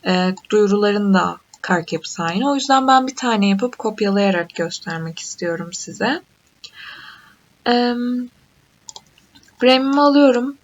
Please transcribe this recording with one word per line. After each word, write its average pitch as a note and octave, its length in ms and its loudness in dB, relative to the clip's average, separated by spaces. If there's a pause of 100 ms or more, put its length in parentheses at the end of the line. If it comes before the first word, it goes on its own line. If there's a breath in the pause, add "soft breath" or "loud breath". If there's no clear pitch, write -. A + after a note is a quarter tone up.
Ee, F#3 300 0 (140)
duyuruların G#3 640 2
da F3 240 0 (240)
kart E3+ 320 -4
yapısı E3 300 -8
aynı. G3 280 -2
O C#4 40 0
yüzden C4+ 320 0
ben C4 200 4
bir C4 80 -10
tane A3 320 0
yapıp G3 300 0
kopyalayarak G3+ 760 0
göstermek E3 640 -8
istiyorum E3+ 540 -8
size. G#3 480 -6 (1500 loud breath)
Ee, A#3+ 260 0 (1700)
frame'imi C4 420 4
alıyorum. C#4 640 4